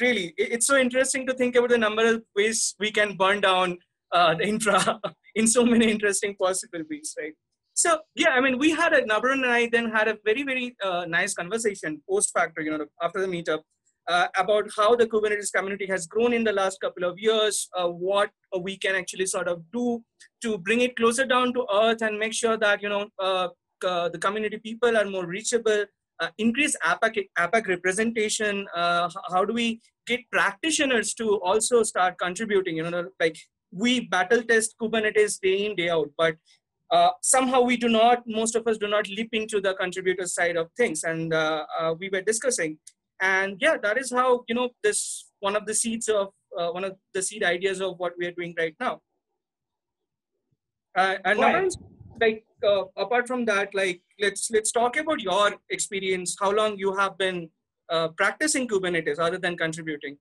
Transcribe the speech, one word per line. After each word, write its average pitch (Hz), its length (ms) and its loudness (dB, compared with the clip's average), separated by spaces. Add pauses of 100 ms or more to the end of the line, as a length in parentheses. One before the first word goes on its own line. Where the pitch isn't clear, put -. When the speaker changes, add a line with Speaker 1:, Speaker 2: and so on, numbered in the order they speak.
Speaker 1:
really, 220 380 0
it, 214 140 0
it's 233 140 0
so 277 100 4
interesting 262 500 0
to 254 80 -2
think 247 220 0
about 240 140 4
the 240 80 4
number 220 280 2
of 226 160 2 (140)
ways 220 420 0
we 208 120 -2
can 208 260 0
burn 190 240 2
down, 185 360 2 (360)
uh, 175 220 4
the 180 100 -2
infra 214 560 0 (160)
<laughs> - 180 -20
in 220 120 2
so 240 180 4
many 233 260 6
interesting 208 460 -2
possible 185 540 -2
ways, 151 280 -10
right? 156 160 -10 (400)
So, 339 240 2 (160)
yeah, 320 160 2
I 262 100 4
mean, 262 180 2
we 302 120 4
had 330 220 2
a, 277 100 4
Nabaran 240 400 0
and 254 100 2
I 240 160 2
then 233 220 0
had 214 160 2
a 220 180 0
very, 220 200 0
very, 254 380 -4
uh, 180 240 -2
nice 175 280 -2
conversation 185 760 -6
post 202 240 0
facto, 165 300 -2
you 156 80 -4
know, 151 160 -6 (160)
after 170 180 -4
the 190 60 -2
meetup, 170 360 -4 (460)
uh, 175 280 2
about 208 400 2
how 214 180 4
the 233 120 4
Kubernetes 208 460 -2
community 196 340 -2
has 180 200 -4
grown 233 260 0
in 233 120 0
the 214 80 2
last 190 280 -2
couple 180 240 -4
of 175 140 -4
years, 214 580 0
uh, 180 120 0
what, 190 420 0 (240)
uh, 190 40 -2
we 190 180 -6
can 190 180 -2
actually 185 320 -4
sort 185 220 -4
of 175 140 -4 (100)
do 240 300 -2 (400)
to 220 160 -2
bring 202 240 0
it 247 140 0
closer 233 280 2
down 247 300 2
to 247 200 0
earth 226 280 4
and 214 160 -2
make 220 160 -4
sure 226 220 0
that, 202 260 0
you 208 60 -4
know, 202 180 -2 (120)
uh, 185 300 0 (380)
uh, 175 220 0
the 165 100 -6
community 208 400 -2
people 226 380 0
are 208 100 4
more 190 200 -6
reachable, 214 580 0 (360)
uh, 165 80 -2 (100)
increase 233 460 0
apac, 202 420 0 (120)
apac 175 280 0
representation. 208 1080 -2
Uh, 175 360 0
h-, 170 60 -16 (160)
how 185 120 2
do 208 100 -2
we 233 260 -2 (260)
get 240 140 -2 (100)
practitioners 240 840 0
to 214 280 0
also 220 400 2
start 185 360 0
contributing? 185 580 -2
You 160 140 -4
know, 175 180 -4 (120)
like, 165 160 0 (360)
we 240 280 0
battle 180 420 2
test 226 380 2
Kubernetes 214 600 2
day 196 260 2
in, 208 100 -4
day 170 140 -2
out, 156 260 0
but, 165 200 2 (540)
uh, 175 200 6 (120)
somehow 254 400 4
we 247 140 2
do 233 120 0
not, 233 380 4
most 226 280 -2
of 233 140 0
us 220 100 2
do 202 80 -4
not 208 220 0
leap 214 240 -8
into 220 280 -2
the 190 140 0
contributor 185 520 -2
side 175 300 -2
of 165 200 -2
things. 185 280 0
And, 165 300 -2
uh, 156 300 0 (160)
uh, 165 180 -2
we 190 120 -10
were 190 100 0
discussing, 208 580 -2 (420)
and 190 400 0
yeah, 294 220 2
that 214 160 0
is 254 140 -6
how, 247 360 2
you 233 60 -2
know, 240 140 0 (160)
this, - 560 -2
one 202 160 -2
of 208 100 -2
the 214 80 -6
seeds 226 340 -2
of, 202 200 0 (280)
uh, 170 140 -2
one 180 140 -6
of 190 120 -8 (180)
the 190 80 -2
seed 208 200 -6
ideas 185 380 0
of 185 180 -4
what 175 180 -4
we 175 100 -4
are 175 60 -6
doing 175 240 -10
right 165 220 -4
now. 240 220 -6 (2000)
Uh, 190 280 2
and 202 160 2
Speaker 2:
Right. 226 140 6 (100)
Speaker 1:
Naman, 370 60 0 (500)
like, 220 240 2 (180)
uh, 202 220 2 (120)
apart 233 300 0
from 247 200 -4
that, 202 280 0
like, 190 260 -2 (200)
let's, 196 320 -2
let's 220 180 2
talk 240 260 0
about 311 240 -2
your 196 360 2 (140)
experience, 185 720 -4
how 202 120 2
long 214 260 0
you 190 180 -2
have 196 220 -2
been, 180 320 -4 (400)
uh, 165 180 0
practicing 240 600 -2
Kubernetes 175 500 -2
other 170 200 0
than 175 180 -4
contributing. 160 640 -6